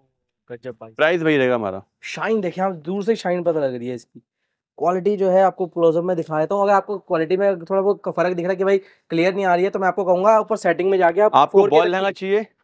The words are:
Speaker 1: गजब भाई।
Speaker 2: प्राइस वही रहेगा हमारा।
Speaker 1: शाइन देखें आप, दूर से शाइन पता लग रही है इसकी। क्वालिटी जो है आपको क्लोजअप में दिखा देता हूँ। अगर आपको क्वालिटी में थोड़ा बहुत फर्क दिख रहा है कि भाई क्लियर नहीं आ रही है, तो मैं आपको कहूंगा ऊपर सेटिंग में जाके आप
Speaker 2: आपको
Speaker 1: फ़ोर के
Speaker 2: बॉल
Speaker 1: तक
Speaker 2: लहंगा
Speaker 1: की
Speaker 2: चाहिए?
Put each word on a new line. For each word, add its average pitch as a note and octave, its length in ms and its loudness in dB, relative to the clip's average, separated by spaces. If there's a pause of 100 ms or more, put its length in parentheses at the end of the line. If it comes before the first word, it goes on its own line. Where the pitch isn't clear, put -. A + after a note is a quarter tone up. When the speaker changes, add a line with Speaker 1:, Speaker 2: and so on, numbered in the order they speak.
(500)
Speaker 1:
गजब A#2+ 320 -14
भाई। A2+ 100 -20
Speaker 2:
प्राइस D#3+ 300 0
वही D#3 160 0
रहेगा B2+ 180 2
हमारा। G2 280 -6 (220)
Speaker 1:
शाइन G#3 360 -4
देखें F3+ 200 -6
आप, F#3+ 100 -2
दूर F3+ 320 -8
से A3 120 -2
शाइन F3+ 280 -4
पता D#3+ 160 -2
लग C3 160 -2
रही A#2+ 120 -10
है B2+ 80 -6
इसकी। - 260 -18 (560)
क्वालिटी F3+ 400 -2
जो F#3+ 120 0
है F#3+ 140 4
आपको F#3 220 0
क्लोजअप E3 380 2
में F#3 140 -2
दिखा D#3 220 -4
देता D#3+ 160 -2
हूँ। G3+ 80 0
अगर G3+ 100 2
आपको G3 240 0
क्वालिटी E3 400 -2
में G3 220 0
थोड़ा F#3+ 220 -4
बहुत F#3+ 260 0
फर्क F3+ 280 -2
दिख F3 100 -4
रहा F#3 60 0
है F#3+ 40 -2
कि F#3 80 -2
भाई G3 140 2
क्लियर F3+ 580 -4
नहीं G3 100 -4
आ F3 100 2
रही F3 80 0
है, G3 60 0
तो G3 100 -6
मैं F#3+ 80 0
आपको F#3+ 180 -2
कहूंगा F#3+ 340 4
ऊपर G#3+ 160 -2
सेटिंग F3+ 340 0
में F#3+ 80 2
जाके F3 240 2
आप G#3 140 4
Speaker 2:
आपको D3 240 4
Speaker 1:
फ़ोर G3 100 6
के C#3+ 60 4
Speaker 2:
बॉल E3+ 100 6
Speaker 1:
तक F3+ 60 0
Speaker 2:
लहंगा F#3+ 180 -2
Speaker 1:
की F#3+ 40 -4
Speaker 2:
चाहिए? G3 320 -2 (180)